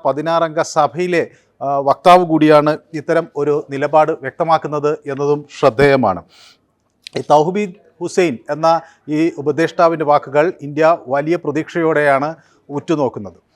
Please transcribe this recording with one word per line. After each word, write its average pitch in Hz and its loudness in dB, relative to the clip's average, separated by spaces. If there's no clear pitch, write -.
പതിനാറംഗ 165 -2
സഭയിലെ, 156 -2
ആ, 139 -2
വക്താവ് 170 4
കൂടിയാണ് 151 4
ഇത്തരം 160 -2
ഒരു 147 -2
നിലപാട് 147 0
വ്യക്തമാക്കുന്നത് 151 -2
എന്നതും 143 -4
ശ്രദ്ധേയമാണ്. 127 2
ഈ - -6
തൗഹീദ് 180 2
ഹുസൈൻ 170 -2
എന്ന 160 0
ഈ 156 -2
ഉപദേഷ്ടാവിൻ്റെ 160 0
വാക്കുകൾ 147 0
ഇന്ത്യ 151 0
വലിയ 147 -2
പ്രതീക്ഷയോടെയാണ് 151 -2
ഉറ്റുനോക്കുന്നത്. 139 -6